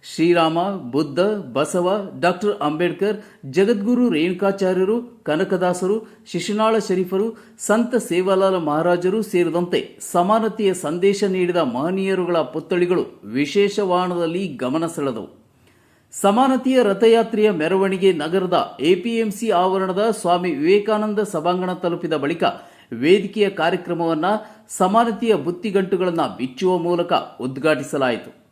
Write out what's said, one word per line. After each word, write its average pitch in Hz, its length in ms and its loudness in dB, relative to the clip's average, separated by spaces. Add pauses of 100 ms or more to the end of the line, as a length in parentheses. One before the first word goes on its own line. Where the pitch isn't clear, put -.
(160)
ಶ್ರೀರಾಮ, 170 540 2
ಬುದ್ಧ, 147 500 -4 (340)
ಬಸವ, 180 640 -2
ಡಾಕ್ಟರ್ 180 420 0
ಅಂಬೇಡ್ಕರ್, 170 600 -2 (240)
ಜಗದ್ಗುರು 208 640 2
ರೇಣುಕಾಚಾರ್ಯರು, 190 920 0 (220)
ಕನಕದಾಸರು, 185 840 0 (200)
ಶಿಶುನಾಳ 220 500 0
ಶರೀಫರು, 190 680 -2 (140)
ಸಂತ 233 380 0
ಸೇವಾಲಾಲ 190 600 2
ಮಹಾರಾಜರು 175 640 0
ಸೇರಿದಂತೆ 175 760 -2 (120)
ಸಮಾನತೆಯ 208 600 2
ಸಂದೇಶ 185 500 0
ನೀಡಿದ 180 320 0
ಮಹನೀಯರುಗಳ 175 840 0
ಪುತ್ಥಳಿಗಳು 175 840 -2
ವಿಶೇಷ 147 560 0
ವಾಹನದಲ್ಲಿ 180 680 -2
ಗಮನ 135 380 -4
ಸೆಳೆದವು. 135 600 -8 (640)
ಸಮಾನತೆಯ 254 720 2
ರಥಯಾತ್ರೆಯ 220 680 4
ಮೆರವಣಿಗೆ 190 640 2
ನಗರದ 170 640 0
ಎ 160 160 4
ಪಿ 233 220 -2
ಎಂ 226 140 0
ಸಿ 220 180 -6
ಆವರಣದ 190 600 2
ಸ್ವಾಮಿ 180 400 0
ವಿವೇಕಾನಂದ 208 680 2
ಸಭಾಂಗಣ 180 540 -2
ತಲುಪಿದ 170 400 -4
ಬಳಿಕ 151 300 -2 (480)
ವೇದಿಕೆಯ 190 580 2
ಕಾರ್ಯಕ್ರಮವನ್ನ 165 760 -2 (520)
ಸಮಾನತೆಯ 220 580 2
ಬುತ್ತಿಗಂಟುಗಳನ್ನ 180 840 -2 (160)
ಬಿಚ್ಚುವ 180 400 -2
ಮೂಲಕ 175 360 0 (280)
ಉದ್ಘಾಟಿಸಲಾಯಿತು. 131 960 -2 (140)